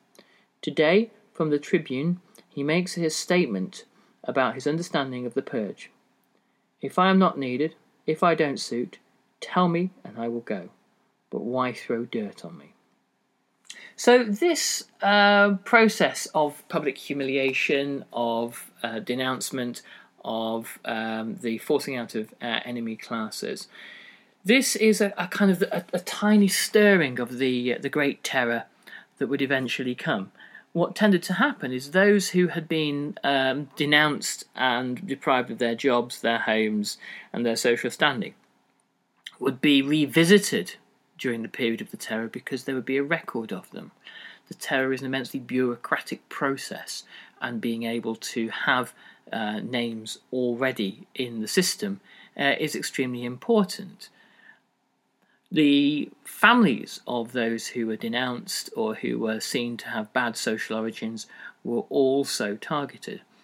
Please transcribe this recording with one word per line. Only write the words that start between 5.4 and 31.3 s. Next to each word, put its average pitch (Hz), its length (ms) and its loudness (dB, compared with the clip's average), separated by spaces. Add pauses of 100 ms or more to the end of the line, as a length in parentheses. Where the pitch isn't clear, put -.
purge. 110 500 -6 (920)
"If 135 160 -4
I 185 100 6
am 190 100 6
not 180 200 4
needed, 135 360 -2 (320)
if 156 160 0
I 170 120 6
don't 151 240 0
suit, - 400 -6 (420)
tell 180 280 2
me 175 220 0 (120)
and 107 160 -14
I 117 100 -4
will 117 120 -6
go. 95 300 -8 (600)
But - 120 -4
why 127 300 -2
throw 117 320 -4
dirt 110 400 -8
on 85 140 -14
me?" 71 160 -20 (1200)
So 247 280 6
this, 302 600 0 (160)
uh, 202 540 6 (100)
process 214 680 4
of 147 340 -2
public 156 300 -2
humiliation, 139 1120 -2
of, 117 580 -4 (120)
uh, 113 160 -6
denouncement, 123 840 -4 (420)
of, 113 600 -4
um, 113 520 -4
the 113 220 -4
forcing 143 380 -2
out 117 180 -8
of, 107 280 -6
uh, 117 220 -2
enemy 117 320 -6
classes, - 720 -8 (760)
this 247 320 4
is 208 240 6
a, 202 160 2
a 180 120 -4
kind 196 220 4
of 175 120 4
a, 175 300 -2
a 175 80 0
tiny 208 480 4
stirring 185 680 4
of 123 200 -4
the, 123 360 2
uh, - 40 -8
the 139 100 -4
Great 143 360 0
Terror 117 400 0 (540)
that 123 100 -2
would 135 140 0
eventually 131 520 -2
come. 147 380 -4 (400)
What 170 220 0
tended 202 300 4
to 185 100 -4